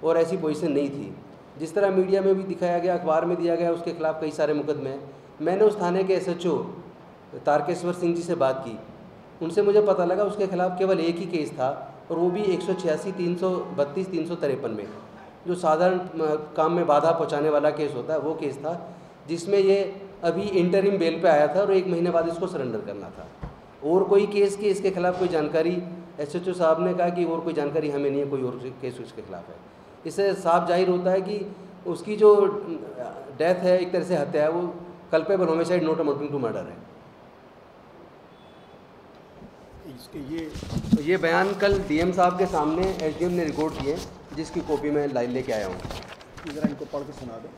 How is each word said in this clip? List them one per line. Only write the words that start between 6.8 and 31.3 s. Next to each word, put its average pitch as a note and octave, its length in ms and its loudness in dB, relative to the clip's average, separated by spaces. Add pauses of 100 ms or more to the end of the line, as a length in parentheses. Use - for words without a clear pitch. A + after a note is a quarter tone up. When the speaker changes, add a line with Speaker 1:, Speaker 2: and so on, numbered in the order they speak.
Speaker 1:
तारकेश्वर E3+ 480 0
सिंह E3+ 220 0
जी E3+ 60 -4
से E3+ 140 -2
बात C3 320 0
की, A2 120 -12 (680)
उनसे E3+ 160 0
मुझे G3+ 200 6
पता F#3 240 4
लगा F#3 180 2
उसके G3 240 -2
खिलाफ F3+ 320 0
केवल F#3+ 200 2
एक E3+ 160 0
ही G3 100 -6
case D#3 260 -4
था - 420 -4 (180)
और E3 60 -2
वो F3+ 140 2
भी G#3 120 -2
एक F#3 180 0
सौ G3 120 -2
छियासी, F3 380 -2
तीन F3 240 0
सौ F#3 140 0
बत्तीस, F3+ 580 -2
तीन D#3+ 180 -4
सौ F3 100 -6
तिरपन C3 360 -2
में, G#2 160 -8 (600)
जो F3 80 0
साधारण, F3 440 4
अ, F3+ 80 -8 (500)
काम E3+ 160 2
में E3+ 140 0
बाधा D3 240 4
पहुंचाने D3+ 380 0
वाला D3 200 4
case D3+ 260 -4
होता B2 180 -6
है, D#3 60 0
वो D3+ 160 -4
case C#3+ 220 -6
था, E3 360 -8 (340)
जिसमें F3+ 300 0
ये G3 440 2 (220)
अभी E3+ 180 0
interim G3 560 2
bail E3 240 0
पे F#3 60 4
आया D3 200 6
था F#3 140 2
और G3 120 2
एक F#3 140 2
महीने F3 220 0
बाद E3+ 180 2
इसको E3+ 200 -4
surrender B2+ 320 -4
करना G2 300 -10
था। - 420 -16 (380)
और F#3+ 140 4
कोई G3+ 240 6
case G3+ 300 2
की G#3 80 -4
इसके F#3+ 260 2
खिलाफ F3+ 280 0
कोई F#3 80 2
जानकारी, E3 560 0 (360)
एसएचओ F3 340 -4
साहब E3+ 320 2
ने F3+ 80 2
कहा F3 160 0
कि F3 160 0
और E3 140 -2
कोई E3+ 140 -4
जानकारी D3+ 360 -2
हमें C#3+ 200 0
नहीं C#3 100 -2
है, C#3 80 -2
कोई C#3 160 -4
और B2 380 -6
case B2 240 -8
उसके G#2+ 160 -16
खिलाफ F2+ 280 -14
है। D#2+ 60 -16 (500)
इससे F#3+ 280 0
साफ E3+ 360 2
जाहिर F3+ 200 2
होता F3+ 220 2
है F#3+ 100 2
कि G3 340 -6 (320)